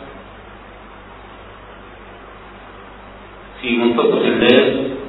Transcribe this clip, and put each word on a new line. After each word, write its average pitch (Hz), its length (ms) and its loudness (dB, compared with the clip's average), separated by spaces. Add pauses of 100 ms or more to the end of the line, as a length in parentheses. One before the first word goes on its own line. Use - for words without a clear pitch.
(3500)
في 120 160 2
منتصف 120 440 4
الليل - 720 6 (160)